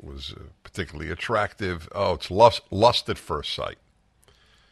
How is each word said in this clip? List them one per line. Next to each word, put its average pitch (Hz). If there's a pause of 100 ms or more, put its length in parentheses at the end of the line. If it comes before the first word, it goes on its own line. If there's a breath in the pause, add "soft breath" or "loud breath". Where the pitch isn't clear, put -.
was, 69
uh, - (180)
particularly 78
attractive. 95
Oh, 95
it's -
lust, 110 (100)
lust 113
at 147
first -
sight." - (920)